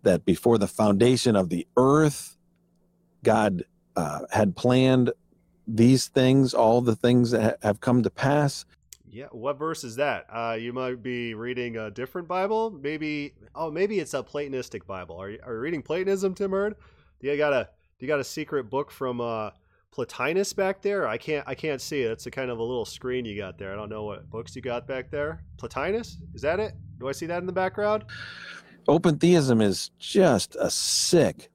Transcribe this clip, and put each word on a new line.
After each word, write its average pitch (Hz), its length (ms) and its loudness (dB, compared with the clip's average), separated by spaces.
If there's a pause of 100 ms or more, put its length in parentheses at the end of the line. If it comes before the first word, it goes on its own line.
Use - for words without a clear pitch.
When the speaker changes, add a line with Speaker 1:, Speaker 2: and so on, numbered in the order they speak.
Speaker 1:
That 90 220 2
before 113 340 4
the 101 80 2
foundation 110 680 4
of 92 140 2
the 87 160 -4 (100)
earth, 143 600 4 (880)
God, 107 400 2 (320)
uh, 76 360 -4
had 104 260 2
planned 127 560 4 (540)
these 117 420 4
things, 131 440 4
all 117 280 4
the 120 140 2
things 123 360 4
that 113 120 2 (200)
ha-, 107 40 -2
have 104 140 0
come 123 220 2
to - 80 0
pass. 143 540 0 (440)
Speaker 2:
Yeah, 120 220 -16
what 131 280 -6
verse 160 240 -6
is 117 140 -10
that? 131 340 -2
Uh, 113 300 -4
you 120 120 -8
might 127 300 -6
be 120 320 -6
reading 120 420 -6
a 110 140 -8
different 131 380 -10
Bible. 214 420 -2
Maybe, 151 600 -6 (220)
oh, 160 160 -6
maybe 196 280 -2
it's 151 160 -6
a 131 80 -2
Platonistic 135 640 -8
Bible. 90 300 -12
Are 98 140 -10
you, 113 140 -12
are 123 100 -10
you 110 60 -8
reading 147 220 -6
Platonism, 185 520 -2
Tim 196 160 -4
Hurd? 202 260 -2 (440)
Do 131 80 -6
you 147 80 0
got 147 180 2
a, 113 140 0 (300)
do - 60 -14
you 127 40 -8
got 147 120 0
a 127 40 -4
secret 147 400 -6
book 135 260 -4
from, 123 300 -6
uh, 113 300 -4 (400)
Plotinus 151 640 -4
back 196 280 -2
there? 196 260 -2
I 110 80 -4
can't, 147 320 -4
I 135 60 -6
can't 143 260 -6
see 143 220 -4
it. 113 80 0
It's - 160 -10
a 120 40 -12
kind 131 200 -6
of 117 80 -6
a 113 40 -4
little 120 220 -4
screen 127 400 -6
you 104 140 -8
got 92 180 -10
there. 95 160 -10
I 98 40 -8
don't 104 120 -10
know 107 160 -10
what 101 240 -12
books - 260 -12
you 131 60 -12
got 120 260 -6
back 131 240 -8
there. 151 320 -6 (140)
Plotinus? 170 640 -6 (160)
Is 104 80 -12
that 165 180 0
it? 220 140 -6 (260)
Do 131 80 -6
I 139 40 -4
see 160 140 -8
that 170 120 -4
in 180 80 -6
the 185 60 -6
background? 208 520 0 (840)
Speaker 1:
Open 156 300 4
theism 143 420 6
is 101 380 2
just 156 600 4
a 90 100 2
sick - 840 2